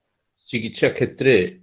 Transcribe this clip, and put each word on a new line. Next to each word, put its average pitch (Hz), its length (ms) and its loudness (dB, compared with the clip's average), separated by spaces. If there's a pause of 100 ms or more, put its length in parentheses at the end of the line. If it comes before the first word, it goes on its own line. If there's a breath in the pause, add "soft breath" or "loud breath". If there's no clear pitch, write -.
(460)
চিকিৎসা 117 440 -2
ক্ষেত্রে 113 720 0